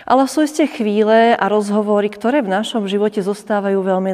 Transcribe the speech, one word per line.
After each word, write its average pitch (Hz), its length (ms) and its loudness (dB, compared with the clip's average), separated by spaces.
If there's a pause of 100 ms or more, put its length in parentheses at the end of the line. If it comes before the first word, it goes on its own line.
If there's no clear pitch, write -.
Ale 262 240 2
sú 302 160 0
isté 302 240 0
chvíle 220 640 2
a - 160 0
rozhovory, 208 640 0
ktoré 233 320 -2
v 190 80 -4
našom 202 400 -4
živote 208 320 -2
zostávajú 202 560 -2
veľmi 190 340 0